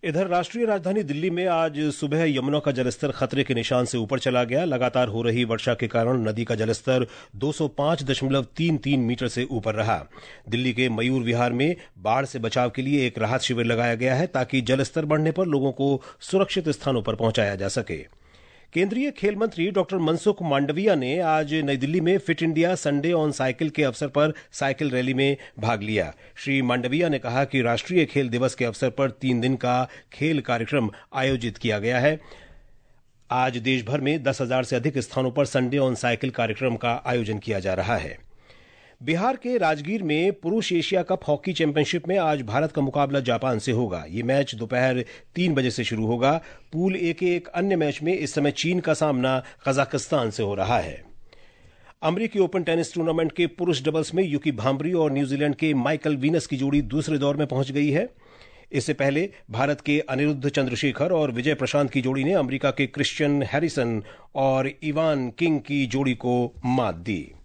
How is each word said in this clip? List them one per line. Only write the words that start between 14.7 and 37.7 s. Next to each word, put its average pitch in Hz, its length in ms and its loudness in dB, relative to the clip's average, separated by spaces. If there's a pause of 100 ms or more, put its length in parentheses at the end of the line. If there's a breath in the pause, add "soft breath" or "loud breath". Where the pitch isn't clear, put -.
बढ़ने 156 260 2
पर 180 160 0
लोगों 139 260 0
को 139 280 2 (220 loud breath)
सुरक्षित 190 460 0
स्थानों 131 340 0
पर 110 120 0
पहुंचाया 110 400 2
जा 98 140 -4
सके। 98 360 -4 (680 soft breath)
केंद्रीय 226 380 0
खेल 208 260 -2
मंत्री 196 340 0
डॉक्टर 190 280 0
मनसुख 170 440 2
मांडविया 151 520 2
ने 139 260 0
आज 156 340 2
नई 143 220 2
दिल्ली 143 240 0
में 175 180 2
फिट 165 240 -2
इंडिया 165 320 2
संडे 147 380 0
on 156 200 2
साइकिल 131 380 -2
के 151 120 0
अवसर 139 260 0
पर 147 240 2 (200 loud breath)
साइकिल 139 380 -2
रैली 127 240 0
में 139 220 2 (220 loud breath)
भाग 113 240 0
लिया। 101 300 -2 (240 loud breath)
श्री 139 260 0
मांडविया 123 460 0
ने 143 100 0
कहा 127 260 0
कि 131 180 0
राष्ट्रीय 117 420 2
खेल 139 240 0
दिवस 120 260 0
के 127 100 -2
अवसर 120 260 -2
पर 135 200 0
तीन 123 300 0
दिन 127 160 2
का 123 320 0 (240 loud breath)
खेल 151 280 0
कार्यक्रम 117 500 0 (240 loud breath)
आयोजित 131 440 -2
किया 107 200 0
गया 117 220 0
है। 151 180 2 (1120 loud breath)
आज 127 280 2
देश 123 260 0
भर 135 160 -2
में 147 220 0
दस 135 180 0
हजार 127 240 0
से 127 120 -2
अधिक 135 220 0
स्थानों 127 320 -2
पर 139 140 2
संडे 131 360 0
on 127 160 2
साइकिल 120 340 0
कार्यक्रम 117 460 -2
का 120 300 -2
आयोजन 120 320 -2
किया 98 220 -4
जा 92 140 -2